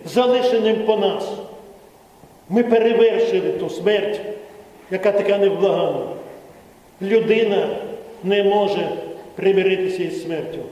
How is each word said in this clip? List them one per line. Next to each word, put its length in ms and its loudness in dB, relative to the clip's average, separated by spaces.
залишеним 800 2
по 100 2
нас, 360 -2
ми 160 2
перевершили 880 2
ту 180 -4
смерть, 500 -2
яка 220 0
така 260 0
невблаганна. 680 0
Людина 680 2
не 200 2
може 540 0
примиритися 680 2
із 200 -6
смертю. 360 -8